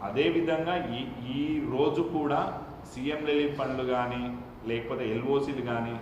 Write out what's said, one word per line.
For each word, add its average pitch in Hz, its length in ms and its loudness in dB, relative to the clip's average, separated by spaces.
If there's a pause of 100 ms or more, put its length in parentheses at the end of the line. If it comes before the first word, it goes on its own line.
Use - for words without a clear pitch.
అదేవిధంగా 165 680 2 (220)
ఈ, - 20 -4 (380)
ఈ 147 60 0 (320)
రోజు 147 260 4 (140)
కూడా 147 240 2 (520)
సీఎం 147 380 -2
రిలీఫ్ 147 300 4
ఫండ్లు 131 340 0
కానీ 123 300 0 (460)
లేకపోతే 120 340 -2 (120)
ఎల్ఓసీలు 135 560 2
కానీ 117 300 -2